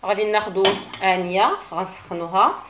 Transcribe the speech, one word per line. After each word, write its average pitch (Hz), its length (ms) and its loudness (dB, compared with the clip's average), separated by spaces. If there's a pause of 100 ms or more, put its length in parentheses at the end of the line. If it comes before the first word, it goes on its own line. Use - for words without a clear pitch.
غادي 202 200 0
ناخدو 208 380 0 (400)
آنية 185 540 2 (160)
غنسخنوها 185 960 -2